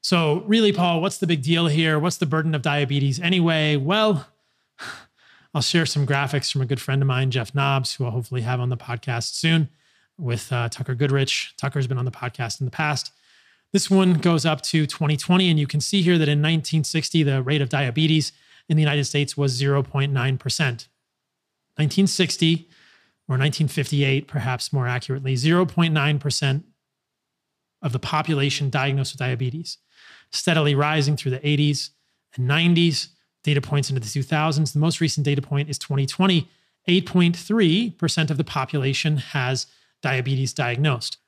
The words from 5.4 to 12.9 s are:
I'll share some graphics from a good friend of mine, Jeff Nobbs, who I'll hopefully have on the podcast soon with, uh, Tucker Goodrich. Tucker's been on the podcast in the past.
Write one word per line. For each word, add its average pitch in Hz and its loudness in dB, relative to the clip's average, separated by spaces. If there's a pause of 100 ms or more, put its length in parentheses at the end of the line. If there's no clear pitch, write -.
I'll 143 0
share 165 2
some 143 -2
graphics 139 -2
from 139 -2
a 131 0
good 123 -4
friend 135 -2
of 139 2
mine, 131 0
Jeff 120 -4
Nobbs, 139 0
who 131 -4
I'll 120 -4
hopefully 120 -4
have 123 -2
on 123 -2
the 127 -2
podcast 120 -6
soon 165 2 (480)
with, 120 -6
uh, 120 -2
Tucker 127 -6
Goodrich. 135 0
Tucker's 135 -2
been 123 -4
on 123 -2
the 127 -4
podcast 123 -8
in 135 -2
the 120 -6
past. 151 -4 (640)